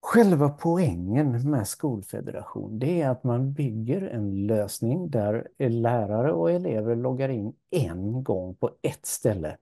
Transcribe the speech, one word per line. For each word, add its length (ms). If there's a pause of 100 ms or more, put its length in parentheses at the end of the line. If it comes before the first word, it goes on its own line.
Själva 400
poängen 1000
med 180
skolfederation, 1080
det 240
är 80
att 140
man 280
bygger 500
en 440
lösning 640
där 380 (100)
lärare 760
och 180
elever 460
loggar 320
in 260 (160)
en 540
gång 300
på 160 (120)
ett 240
ställe. 560